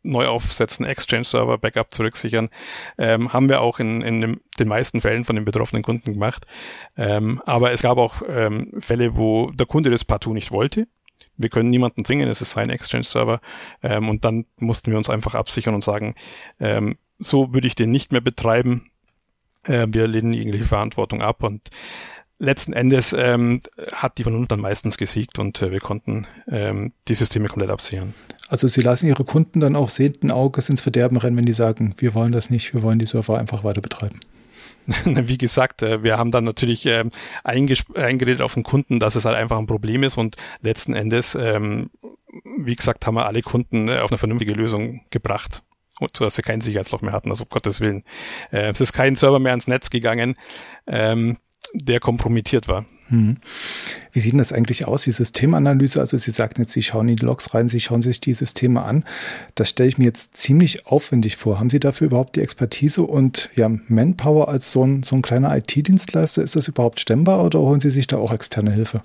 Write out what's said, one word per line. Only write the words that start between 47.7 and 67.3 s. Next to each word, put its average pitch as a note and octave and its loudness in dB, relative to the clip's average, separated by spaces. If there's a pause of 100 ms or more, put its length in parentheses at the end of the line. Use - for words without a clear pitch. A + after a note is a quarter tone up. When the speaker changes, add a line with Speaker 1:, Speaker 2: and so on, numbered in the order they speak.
Speaker 1:
Willen. G2+ -2 (480)
Äh, G#2 -2
es G2 -4
ist C3 2
kein C3+ 2
Server C#3 6
mehr C3 2
ans A#2+ -2
Netz B2+ 0
gegangen, A#2+ 0 (520)
ähm, A2+ 0 (340)
der C3+ 0
kompromittiert A#2 0
war. F#2+ -2 (240)
Speaker 2:
Hm. A#2 4 (760)
Wie B2 0
sieht A2+ 0
denn C#3+ 6
das B2 2
eigentlich A2+ 0
aus, B2 0
die C3+ 0
Systemanalyse? C#3 2
Also C3 -2
Sie B2 -2
sagten A2 -2
jetzt, A2+ -4
Sie A#2 0
schauen A2+ 0
in A#2 4
die A2+ 0
Logs B2 -2
rein, A#2+ 2
Sie A#2 0
schauen A#2 0
sich A#2+ 0
die C3 0
Systeme B2 2
an. C3+ 0 (500)
Das G#2+ 2
stelle B2+ 4
ich C3 0
mir B2+ 8
jetzt - 0
ziemlich D3+ 4
aufwendig - 2
vor. G#2 0
Haben A#2 0
Sie C#3 4
dafür C#3 2
überhaupt B2+ 2
die - 2
Expertise - 0
und, C3+ 2
ja, A2+ 4 (180)
Manpower D3+ 4
als C#3 -2
so B2+ 4
ein, C3+ 2
so C3+ 0
ein C3 2
kleiner B2+ 2
I-T-Dienstleister? D#3+ 2
Ist - 0
das D3 0
überhaupt A#2+ 0
stemmbar F3 4